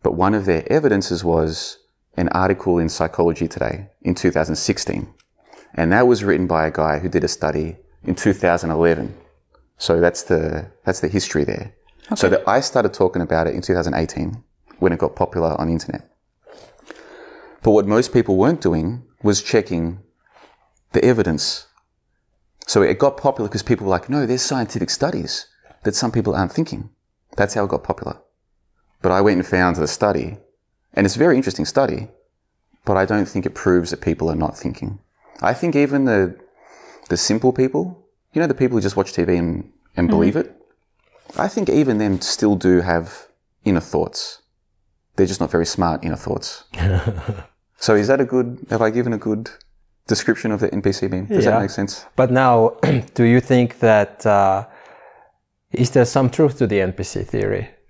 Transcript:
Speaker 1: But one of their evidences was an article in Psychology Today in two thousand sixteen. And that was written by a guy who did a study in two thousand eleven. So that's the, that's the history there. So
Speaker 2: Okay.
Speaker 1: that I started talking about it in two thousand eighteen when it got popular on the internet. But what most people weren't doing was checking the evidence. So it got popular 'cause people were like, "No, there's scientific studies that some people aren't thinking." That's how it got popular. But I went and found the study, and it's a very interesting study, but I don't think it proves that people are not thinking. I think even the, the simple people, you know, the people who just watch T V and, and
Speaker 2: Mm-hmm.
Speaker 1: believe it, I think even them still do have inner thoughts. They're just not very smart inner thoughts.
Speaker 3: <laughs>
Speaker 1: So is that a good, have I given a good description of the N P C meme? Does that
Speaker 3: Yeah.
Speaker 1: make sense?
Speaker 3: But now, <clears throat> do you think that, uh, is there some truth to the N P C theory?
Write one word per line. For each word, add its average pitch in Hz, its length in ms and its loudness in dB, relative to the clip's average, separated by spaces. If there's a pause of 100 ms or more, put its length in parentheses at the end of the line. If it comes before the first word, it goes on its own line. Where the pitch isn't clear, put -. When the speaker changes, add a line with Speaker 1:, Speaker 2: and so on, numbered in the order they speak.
Speaker 1:
But - 100 0
one 92 220 2
of 98 100 -2
their 82 260 0
evidences 104 520 0
was 80 540 -2 (400)
an 85 120 -2
article 92 480 0
in 82 120 0
Psychology 85 580 0
Today - 400 -6 (140)
in 90 120 -2
two 90 160 0
thousand 80 280 -2
sixteen. - 560 -4 (600)
And 82 200 0
that 123 120 4
was 113 180 4
written 95 240 2
by 80 200 2
a 76 40 -2
guy 78 280 0
who 90 100 -6
did 85 140 0
a 82 40 -2
study 78 500 -4 (260)
in 90 100 -4
two 98 200 0
thousand 87 380 0
eleven. 80 440 0 (640)
So 82 240 0
that's 85 220 0
the, 80 460 -2 (140)
that's 92 160 -2
the - 80 -4
history 90 380 -2
there. - 280 -8 (420)
So - 120 2
Speaker 2:
Okay. 190 100 4
Speaker 1:
that - 120 -2
I 117 100 2
started 120 320 0
talking 90 300 0
about 82 260 0
it 65 60 -4
in 87 80 -8
two 92 140 -2
thousand 80 180 -2
eighteen 80 500 -4 (360)
when 90 120 2
it 82 80 -2
got - 160 -2
popular 82 460 -2
on 80 60 -2
the 82 60 0
internet. - 360 -8 (1500)
But 113 100 4
what 104 140 4
most 107 280 2
people 110 220 2
weren't 139 260 2
doing 90 420 -2 (180)
was 104 220 2
checking 92 560 -2 (960)
the - 120 2
evidence. 95 640 0 (1000)
So - 160 2
it 92 180 4
got 139 180 2
popular 127 320 -2
'cause - 140 -6
people 110 220 -2
were 95 60 0
like, 90 180 -2
"No, 139 160 -2
there's 127 160 -2
scientific 120 480 -4
studies - 560 -6 (380)
that 107 120 -2
some 117 160 -2
people 107 240 -2
aren't 95 180 -2
thinking." 107 360 -6 (480)
That's 101 160 0
how 104 120 0
it 92 40 -6
got - 140 -2
popular. - 340 -6 (840)
But 90 80 2
I 95 100 4
went 101 160 4
and 92 100 0
found 90 280 2
the 78 120 -2
study, 101 500 -2 (560)
and 101 120 2
it's 95 100 0
a 117 100 -6
very 160 100 6
interesting 98 300 -2
study, - 420 -2 (800)
but 95 120 2
I 95 80 4
don't 104 220 0
think 92 180 -6
it - 80 -4
proves 90 380 2
that - 100 -8
people 80 300 -2
are 78 40 -2 (100)
not - 120 -6
thinking. - 420 -10 (420)
I 107 120 0
think 160 220 -2
even 139 300 2
the, 98 300 2 (760)
the 85 80 0
simple 127 360 0
people, 135 300 0 (500)
you 156 80 0
know, 170 60 0
the - 140 -2
people 123 160 2
who - 40 2
just 98 160 -2
watch 98 160 -2
T 87 100 0
V 90 120 2
and, 85 360 -4 (240)
and 87 140 2
Speaker 2:
Mm-hmm. - 60 4
Speaker 1:
believe - 200 4
it, - 200 -4 (840)
I - 100 0
think 202 220 -2
even 131 300 2
them 98 220 0
still 104 340 0
do 90 260 4
have 85 460 -4 (360)
inner 92 160 2 (140)
thoughts. - 480 -4 (760)
They're 95 120 2
just 92 120 -6
not 80 120 -2
very 85 140 0
smart 85 380 -2
inner 82 120 -4 (120)
thoughts. - 360 -8 (100)
Speaker 3:
<laughs> - 0 - (1080)
Speaker 1:
So 110 140 4
is 104 140 2
that 135 100 4
a 131 60 2
good, 123 460 -2
have 113 100 0
I 110 80 4
given 120 240 -2
a 107 40 -4
good 107 320 -4 (560)
description - 460 -2
of 101 80 -2
the 110 140 0
N 98 80 -4
P 98 100 2
C 95 160 -4
meme? 92 200 -4
Does 175 180 0
that 110 80 4
Speaker 3:
Yeah. 110 80 2
Speaker 1:
make 98 80 -4
sense? - 360 -6 (120)
Speaker 3:
But 131 120 4
now, 123 440 4 (200)
<clears throat> 120 260 -4
do 120 40 6
you 120 160 6
think 123 400 2
that, 107 460 2
uh, 98 400 4 (1040)
is 123 200 0
there 127 120 4
some 127 260 2
truth 143 280 2
to 120 100 0
the 101 140 0
N 92 100 0
P 95 120 -8
C 92 200 -8
theory? 101 460 -4 (200)